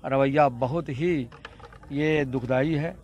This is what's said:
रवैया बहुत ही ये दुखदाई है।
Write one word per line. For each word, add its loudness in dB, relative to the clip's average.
रवैया 4
बहुत -4
ही -2
ये 2
दुखदाई 0
है। -4